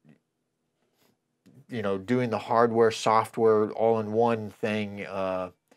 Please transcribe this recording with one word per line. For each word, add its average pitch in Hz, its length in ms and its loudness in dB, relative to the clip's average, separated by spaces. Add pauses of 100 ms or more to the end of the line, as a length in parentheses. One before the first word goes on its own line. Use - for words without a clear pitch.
(1700)
you 120 120 -8
know, 98 160 -2
doing 120 340 -2
the 104 80 -2
hardware, 117 520 2
software, 110 800 2
all-in-one 110 800 0
thing, 104 560 -6
uh, 92 440 -6 (260)